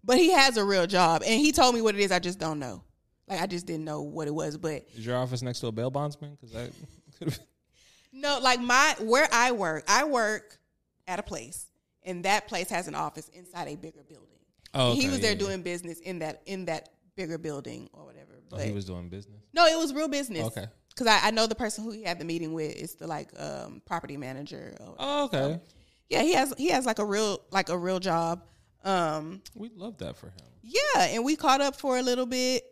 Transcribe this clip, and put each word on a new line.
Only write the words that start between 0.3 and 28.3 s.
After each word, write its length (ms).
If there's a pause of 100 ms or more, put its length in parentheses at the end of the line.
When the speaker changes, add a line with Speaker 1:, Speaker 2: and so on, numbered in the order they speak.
Speaker 1:
has 240
a 80
real 240
job, 360
and 160
he 120
told 200
me 100
what 120
it 60
is. 100
I 80
just 220
don't 180
know. 240 (460)
Like, 120
I 60
just 200
didn't 180
know 180
what 240
it 80
was, 220
but 300 (100)
Speaker 2:
Is 100
your 120
office 240
next 180
to 80
a 40
bail 180
bondsman? 500
'Cause 160
I 140 (540)
<laughs> 60 (840)
Speaker 1:
No, 300
like, 180
my, 420
where 280
I 220
work, 340
I 180
work 520 (500)
at 120
a 40
place, 440 (360)
and 240
that 220
place 220
has 180
an 60
office 360
inside 380
a 80
bigger 300
building. 320 (360)
Speaker 2:
Oh, 160
Speaker 1:
And 80
he 80
Speaker 2:
okay, 40
Speaker 1:
was 100
there 120
Speaker 2:
yeah, 60
yeah. 80
Speaker 1:
doing 160
business 380
in 200
that, 260
in 200
that 240 (260)
bigger 220
building 560
or 100
whatever. 280 (200)
Speaker 2:
Oh, 60
he 100
Speaker 1:
But 60
Speaker 2:
was 120
doing 220
business? 320 (140)
Speaker 1:
No, 120
it 120
was 160
real 140
business. 380
Speaker 2:
Okay. 200 (300)
Speaker 1:
'Cause 100
I, 220
I 20
know 160
the 80
person 300
who 80
he 100
had 160
the 80
meeting 280
with 200
is 220
the, 100
like, 320
um, 480
property 320
manager 640
or 120
whatever. 60
Speaker 2:
Oh, 260
okay. 140
Speaker 1:
So, 220 (500)
yeah, 120
he 120
has, 240
he 120
has, 160
like, 120
a 80
real, 340 (100)
like, 200
a 80
real 220
job. 420 (420)